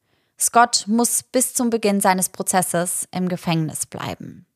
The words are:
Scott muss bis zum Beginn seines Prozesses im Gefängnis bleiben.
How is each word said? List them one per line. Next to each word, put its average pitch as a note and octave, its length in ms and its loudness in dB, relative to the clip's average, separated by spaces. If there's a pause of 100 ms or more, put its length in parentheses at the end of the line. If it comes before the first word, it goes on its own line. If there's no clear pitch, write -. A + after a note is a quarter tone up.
(380)
Scott - 480 4
muss A3+ 360 0
bis - 320 -2
zum A#3+ 160 -2
Beginn G#3 300 2
seines F#3 280 2
Prozesses - 800 -2
im F3+ 180 -2
Gefängnis E3 580 -2
bleiben. - 680 -12